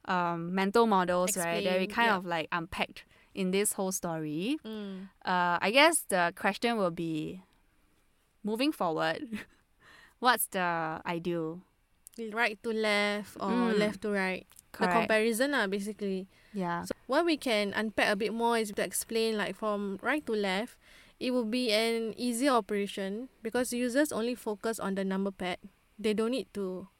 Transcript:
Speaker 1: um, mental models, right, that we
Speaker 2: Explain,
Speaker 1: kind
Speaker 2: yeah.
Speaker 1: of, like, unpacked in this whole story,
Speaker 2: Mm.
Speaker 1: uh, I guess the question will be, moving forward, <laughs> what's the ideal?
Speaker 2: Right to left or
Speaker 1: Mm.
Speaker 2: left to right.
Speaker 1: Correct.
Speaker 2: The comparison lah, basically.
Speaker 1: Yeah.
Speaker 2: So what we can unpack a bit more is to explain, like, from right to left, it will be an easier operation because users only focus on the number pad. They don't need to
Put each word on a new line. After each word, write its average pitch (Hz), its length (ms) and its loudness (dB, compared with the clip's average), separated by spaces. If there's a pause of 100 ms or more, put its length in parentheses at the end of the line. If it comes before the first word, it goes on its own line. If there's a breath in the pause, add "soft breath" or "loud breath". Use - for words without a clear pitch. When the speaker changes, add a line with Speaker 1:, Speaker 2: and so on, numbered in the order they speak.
Speaker 1:
um, 175 500 0
mental 202 320 4
models, 180 500 4
right, 170 260 0
that 185 140 2
we 185 80 2
Speaker 2:
Explain, 202 40 -6
Speaker 1:
kind 233 180 4
Speaker 2:
yeah. 202 100 4
Speaker 1:
of, 185 80 -6
like, 170 260 -2
unpacked 175 520 -4 (320 soft breath)
in 185 160 0
this 202 220 2
whole 190 180 -2
story, 170 760 -4
Speaker 2:
Mm. 196 440 -10 (160)
Speaker 1:
uh, 175 360 2
I 190 100 2
guess 294 380 6
the 175 260 4
question 226 420 0
will 185 120 2
be, 165 540 -6 (1000)
moving 226 280 0
forward, 160 580 0
<laughs> - 920 -16
what's 240 280 2
the 165 580 -2
ideal? 170 560 -2 (560)
Speaker 2:
Right 220 460 -2
to 226 100 -2
left 208 680 0
or 202 100 -2
Speaker 1:
Mm. 226 300 2
Speaker 2:
left 208 220 0
to 214 100 -4
right. 185 340 -2 (260)
Speaker 1:
Correct. 180 220 0
Speaker 2:
The 170 60 6
comparison 226 520 2
lah, 233 160 2
basically. 196 600 -4 (260 soft breath)
Speaker 1:
Yeah. 175 300 -2
Speaker 2:
So 185 80 -8 (160)
what 302 180 2
we 320 120 2
can 208 380 0
unpack 214 360 0
a 208 40 2
bit 208 180 -2
more 233 240 2
is 214 160 -2
to 208 100 -2
explain, 226 540 -2
like, 196 180 -2
from 202 460 -4
right 294 240 -2
to 233 80 -2
left, 202 440 -2 (420 loud breath)
it 254 120 -2
will 247 140 2
be 240 260 0
an 226 460 0
easier 247 340 0
operation 208 800 -2 (140)
because 247 280 -2
users 247 400 2
only 233 240 -2
focus 226 440 -4
on 190 160 -2
the 190 100 0
number 190 260 0
pad. 180 260 -4 (420)
They 214 140 0
don't 220 180 0
need 262 240 -2
to 185 320 -6 (120)